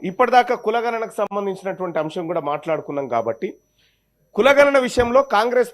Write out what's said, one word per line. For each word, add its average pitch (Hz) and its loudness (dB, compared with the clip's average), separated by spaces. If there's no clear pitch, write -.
ఇప్పటిదాకా 240 2
కులగణనకు 226 -4
సంబంధించినటువంటి 190 -4
అంశం 160 -4
కూడా 170 -2
మాట్లాడుకున్నాం 147 -4
కాబట్టి, 117 -4
కులగణన 277 4
విషయంలో 247 2
కాంగ్రెస్ 240 0